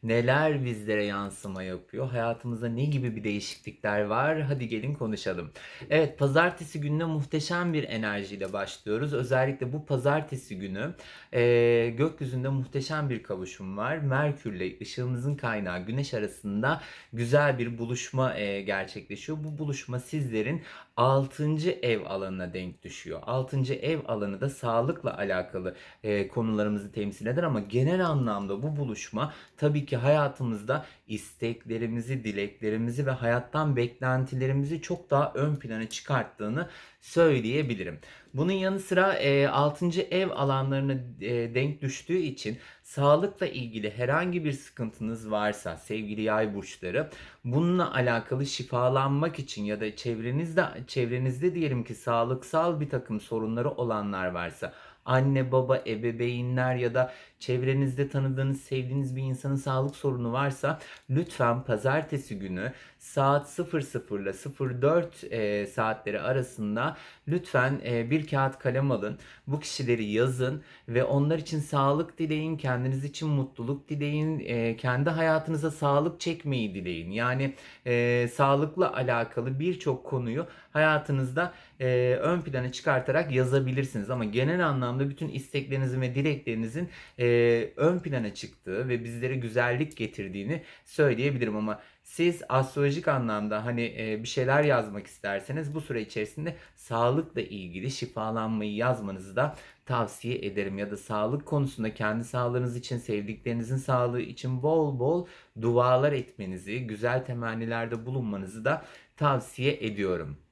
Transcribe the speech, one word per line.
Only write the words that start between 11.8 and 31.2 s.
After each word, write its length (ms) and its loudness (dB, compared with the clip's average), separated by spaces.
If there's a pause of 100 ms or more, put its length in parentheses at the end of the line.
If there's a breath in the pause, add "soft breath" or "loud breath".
gökyüzünde 520 -2
muhteşem 600 -2
bir 140 -2
kavuşum 540 -8
var. 200 -2
Merkürle 840 0
ışığımızın 540 -4
kaynağı 500 -4
Güneş 280 -4
arasında 680 -2 (320 loud breath)
güzel 460 4
bir 180 -2
buluşma, 580 -2
e, 260 -2
gerçekleşiyor. 840 -6
Bu 140 -6
buluşma 420 -4
sizlerin 640 -2 (360 loud breath)
altıncı 840 2
ev 240 2
alanına 480 -4
denk 300 -8
düşüyor. 400 -10
Altıncı 500 0
ev 340 -2
alanı 340 -2
da 80 0
sağlıkla 680 0
alakalı, 580 -2 (280 loud breath)
e, 240 2
konularımızı 640 0
temsil 340 -4
eder 180 0
ama 160 2
genel 460 2
anlamda 580 0
bu 120 -2
buluşma 580 -4 (240 loud breath)
tabii 280 2
ki 120 -2
hayatımızda 880 2 (220 loud breath)
isteklerimizi, 1160 -4